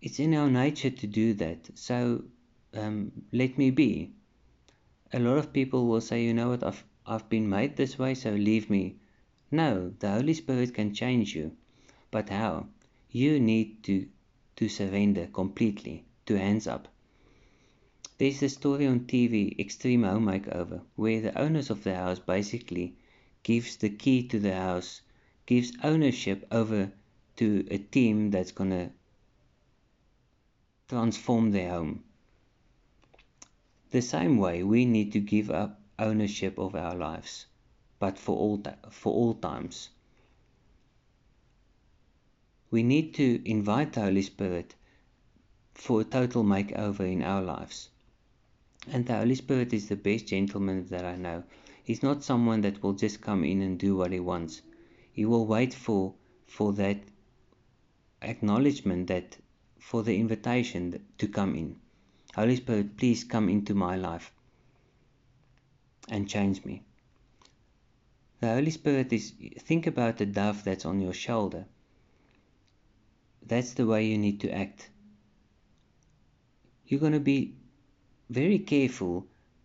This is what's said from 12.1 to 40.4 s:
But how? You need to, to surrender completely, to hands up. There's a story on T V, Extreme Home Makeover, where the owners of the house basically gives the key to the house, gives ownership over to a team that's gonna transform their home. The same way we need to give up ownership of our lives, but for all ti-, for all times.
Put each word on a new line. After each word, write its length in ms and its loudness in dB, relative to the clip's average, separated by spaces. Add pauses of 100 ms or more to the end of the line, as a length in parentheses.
But 180 -2
how? 380 -2 (440)
You 300 2
need 440 2
to, 220 0 (500)
to 120 0
surrender 640 0
completely, 720 -2 (220)
to 120 2
hands 280 0
up. 220 -8 (1300)
There's 240 2
a 60 4
story 380 0
on 200 2
T 200 4
V, 320 0
Extreme 440 2
Home 240 2
Makeover, 560 -4 (140)
where 240 0
the 180 -2
owners 320 0
of 140 -6
the 100 -2
house 240 -2
basically 760 -4 (460)
gives 340 0
the 140 -2
key 380 0
to 100 0
the 160 0
house, 460 -4 (460)
gives 260 2 (100)
ownership 680 2
over 420 0 (440)
to 340 2
a 80 -2
team 520 2
that's 220 -2
gonna 380 -2 (2000)
transform 640 2
their 180 0
home. 320 -4 (1900)
The 120 4
same 360 2
way 240 2
we 220 4
need 280 4
to 80 2
give 300 2
up 300 -4 (180)
ownership 600 -2
of 160 -4
our 200 -4
lives, 520 -8 (520)
but 200 -2
for 180 -2
all 220 0
ti-, 120 -10 (200)
for 220 -2
all 220 2
times. 560 -10 (2750)